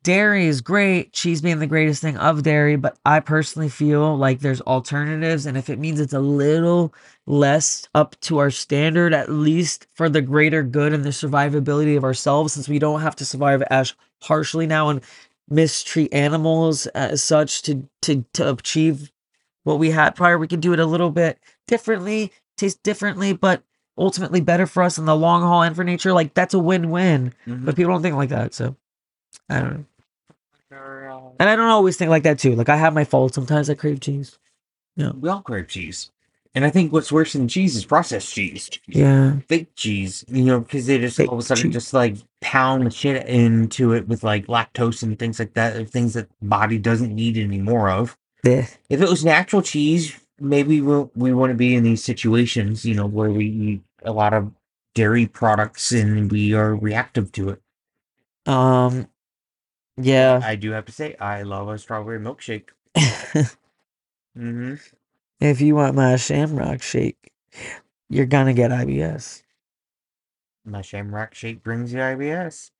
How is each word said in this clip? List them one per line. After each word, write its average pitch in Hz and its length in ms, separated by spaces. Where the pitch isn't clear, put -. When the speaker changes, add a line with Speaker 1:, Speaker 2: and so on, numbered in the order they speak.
Speaker 1:
"Dairy 196 460
is 143 140
great, 190 520
cheese 165 280
being 165 180
the 156 80
greatest 156 340
thing 156 160
of 151 240
dairy, 147 360
but 139 280
I 151 140
personally 156 500
feel 151 480
like 135 220
there's 135 220
alternatives, 147 840
and 135 120
if 135 120
it 127 80
means 151 220
it's 143 140
a 135 60
little 156 720
less 143 680
up 151 280
to 160 180
our 143 100
standard, 160 640
at 143 160
least 151 640
for 165 160
the 151 120
greater 151 420
good 147 300
and 147 100
the 143 60
survivability 143 880
of 135 80
ourselves, 143 480
since 143 160
we 147 100
don't 151 220
have 156 160
to 143 80
survive 139 380
as 131 300
harshly 156 440
now 156 240
and 139 120
mistreat 156 640
animals 160 760
as 139 360
such 151 380
to, 139 260
to, 135 320
to 165 160
achieve 147 640
what 151 160
we 160 120
had 156 220
prior, 175 240
we 160 100
could 175 120
do 175 140
it 165 60
a 165 60
little 165 240
bit 160 300
differently, 214 640
taste - 260
differently, 202 480
but 185 320
ultimately 180 440
better 175 260
for 180 160
us 175 140
in 160 80
the 156 100
long 170 260
haul 175 220
and 165 120
for 180 100
nature." 180 280
Like, 165 200
that's 180 200
a 190 60
win-win. 170 720
Speaker 2:
Mm-hmm. 127 180
Speaker 1:
But 131 120
people 175 160
don't 175 80
think 165 140
like 135 140
that, 117 240
so 123 220
I 147 120
don't - 120
know. 147 120
Speaker 2:
Uh, 135 520
Speaker 1:
And 185 100
I 214 60
don't 226 140
always 202 260
think 170 140
like 160 140
that, 151 160
too. 131 160
Like, 117 140
I 147 60
have 160 180
my 151 120
faults. 131 300
Sometimes 143 340
I 151 60
crave 147 260
cheese. 139 360
Yeah. 147 140
Speaker 2:
We 139 180
all 196 120
crave 104 280
cheese. 87 420
And 135 100
I 147 60
think 165 200
what's 151 200
worse 156 220
than 131 140
cheese 170 280
is 101 100
processed 147 480
cheese. 95 360
Speaker 1:
Yeah. 139 480
Speaker 2:
Fake 165 280
cheese, 98 520
you 127 160
know, 127 180
'cause 127 260
they 135 100
just 120 200
Speaker 1:
Fake - 120
Speaker 2:
all 127 60
of 117 40
a 120 40
sudden 123 220
Speaker 1:
cheese. - 80
Speaker 2:
just, 117 200
like, 120 220
pound 131 460
the - 20
shit 131 380
into 117 640
it 117 140
with, 110 160
like, 104 240
lactose 117 560
and 110 160
things 113 180
like 113 160
that, 113 220
of 113 140
things 120 240
that 110 140
the 104 60
body 110 320
doesn't 113 340
need 113 240
any 101 220
more 104 320
of. 110 260
Speaker 1:
Yeah. 127 220
Speaker 2:
If 139 120
it 185 80
was 170 140
natural 170 380
cheese, 156 540
maybe 143 420
we'll, 143 340
we 127 160
wouldn't 127 280
be 123 160
in 120 80
these 113 200
situations, 113 840
you 113 100
know, 101 100
where 107 240
we 104 160
eat 107 360
a - 80
lot 107 220
of 104 180
dairy 113 320
products 107 640
and 107 400
we 104 220
are 107 220
reactive 107 580
to 98 160
it. 98 120
Speaker 1:
Um, 127 560
yeah. 131 460
Speaker 2:
I 110 120
do 107 160
have 110 140
to 110 60
say, 151 240
I 101 260
love 101 260
a 107 100
strawberry 110 420
milkshake. 110 500
Speaker 1:
<laughs> 147 600
Speaker 2:
Mm-hmm. 120 380
Speaker 1:
If 143 220
you 151 140
want 139 200
my 131 200
Shamrock 143 680
Shake, - 480
you're 135 200
gonna 135 260
get 120 180
I 123 140
B 135 160
S. 156 400
Speaker 2:
My 101 200
Shamrock 104 500
Shake 113 300
brings 117 280
you 127 120
I 131 100
B 139 160
S. 165 500